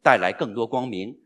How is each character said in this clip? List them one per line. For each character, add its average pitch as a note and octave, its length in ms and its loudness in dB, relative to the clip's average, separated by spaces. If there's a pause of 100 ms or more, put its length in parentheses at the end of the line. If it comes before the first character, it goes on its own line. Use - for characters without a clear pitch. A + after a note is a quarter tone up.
带 C3 140 8
来 F#2 160 0
更 A#2+ 200 -6
多 A2+ 140 -4
光 B2+ 180 -4
明， A2 400 -8